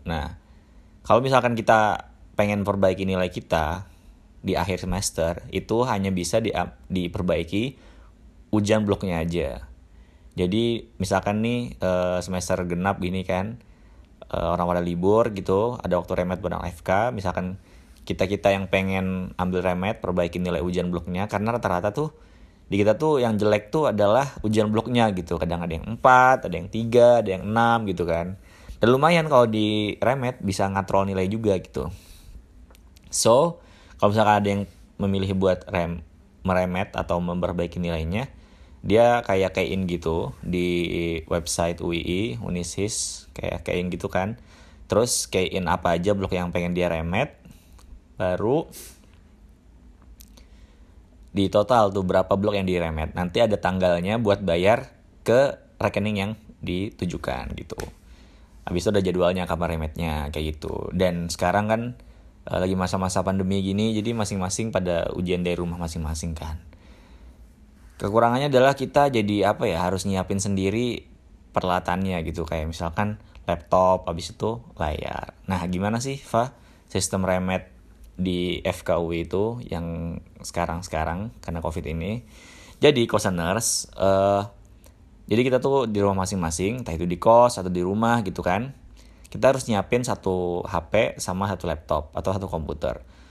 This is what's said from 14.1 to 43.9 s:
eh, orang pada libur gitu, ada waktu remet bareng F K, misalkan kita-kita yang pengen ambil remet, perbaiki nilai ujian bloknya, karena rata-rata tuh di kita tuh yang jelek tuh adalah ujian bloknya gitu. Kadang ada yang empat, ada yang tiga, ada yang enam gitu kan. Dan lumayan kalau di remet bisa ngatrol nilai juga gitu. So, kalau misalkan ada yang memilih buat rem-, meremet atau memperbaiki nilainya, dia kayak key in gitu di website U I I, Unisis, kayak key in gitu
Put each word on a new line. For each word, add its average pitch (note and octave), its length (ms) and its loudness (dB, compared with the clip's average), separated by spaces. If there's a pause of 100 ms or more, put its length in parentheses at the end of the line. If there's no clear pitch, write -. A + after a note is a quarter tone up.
eh, F2 240 -2
orang F2 160 0
pada F2 160 0
libur G2+ 480 2
gitu, G2 480 0
ada F2+ 160 0
waktu F2+ 240 -2
remet F2+ 180 -2
bareng E2+ 220 -4
F F2 240 -10
K, G#2 240 2
misalkan F#2 480 -4 (480)
kita-kita G2 480 2
yang G2 160 -4
pengen F#2+ 640 -2
ambil F2+ 320 0
remet, F#2 320 0
perbaiki F2+ 400 -2
nilai F2 240 -2
ujian F2 320 -2
bloknya, F2+ 320 -4
karena G#2+ 240 -2
rata-rata G#2 400 0
tuh D3+ 240 -4 (560)
di G2+ 80 0
kita G2+ 160 6
tuh D3+ 240 2
yang A#2+ 160 2
jelek G#2 400 0
tuh D3+ 160 2
adalah G#2+ 400 4 (160)
ujian G#2+ 240 2
bloknya A2+ 400 2
gitu. F2 320 -4
Kadang E2+ 240 -4
ada E2+ 80 -4
yang G#2+ 240 -8
empat, B2+ 480 6
ada F2+ 80 -4
yang E2+ 160 -8
tiga, A#2 480 6
ada G#2 160 0
yang F2 160 -8
enam A#2 400 4
gitu F2 160 -2
kan. E2+ 320 -2 (400)
Dan A2+ 160 4
lumayan D#3+ 320 4
kalau B2 240 6
di G#2+ 480 0
remet B2 400 0
bisa G2 320 0
ngatrol G2 400 0
nilai F#2+ 160 0
juga G#2 320 0
gitu. D2 320 -8 (1200)
So, C#3+ 480 4 (380)
kalau G#2 160 4
misalkan G#2+ 260 6
ada G2+ 140 2
yang G2+ 100 0 (380)
memilih G2 400 0
buat F#2 320 2
rem-, E2+ 320 -2 (400)
meremet F#2 480 0
atau F2 240 -2
memperbaiki F2 640 -4
nilainya, E2+ 480 -4 (560)
dia A#2 400 4
kayak F#2+ 320 0
key F2+ 160 0
in F#2+ 160 -2
gitu E2+ 560 -4
di F2 240 0 (640)
website E2+ 480 -2
U F2 160 -2
I E2 80 -4
I, F2+ 180 -2 (160)
Unisis, F2 920 -6
kayak F2 320 -6
key F2+ 160 -2
in F2+ 80 -4
gitu F2+ 240 -6